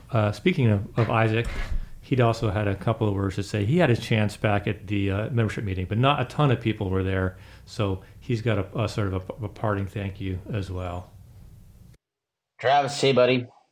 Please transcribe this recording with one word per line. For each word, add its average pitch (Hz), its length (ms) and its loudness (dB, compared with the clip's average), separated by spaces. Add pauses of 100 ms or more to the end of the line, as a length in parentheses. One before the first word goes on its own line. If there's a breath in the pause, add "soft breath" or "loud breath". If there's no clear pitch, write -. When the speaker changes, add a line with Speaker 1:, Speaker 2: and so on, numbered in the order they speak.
(100)
Speaker 1:
uh, 107 220 2
speaking 139 380 2
of, 101 180 2 (100)
of 113 120 2
Isaac, 113 360 2 (540 loud breath)
he'd 127 220 0
also 117 280 2
had 104 160 0
a 98 80 0
couple 110 320 0
of 101 80 0
words 98 220 -2
to 101 60 -4
say. 101 240 -2
He 151 120 2
had 160 120 6
his 113 100 2
chance 107 360 0
back 101 300 0
at 101 200 -6
the, 98 240 0
uh, 104 200 -2
membership 113 340 0
meeting, 95 220 -4
but 104 120 -2
not 135 240 2
a - 20 -2
ton 147 260 2
of 117 100 2
people 107 280 -2
were 95 160 0
there. 95 320 0 (300 soft breath)
So 98 340 -2 (180 soft breath)
he's 117 220 -2
got 110 180 0
a, 92 80 -2 (180)
a 104 40 0
sort 98 240 -2
of - 20 -2
a, 95 300 -6
a 101 40 -6
parting 101 380 -2
thank 95 360 -8
you 95 160 -6 (120)
as 95 200 -4
well. 90 400 -8 (1500)
Speaker 2:
Travis, 139 420 2
hey, 135 120 4
buddy. 123 340 4 (260)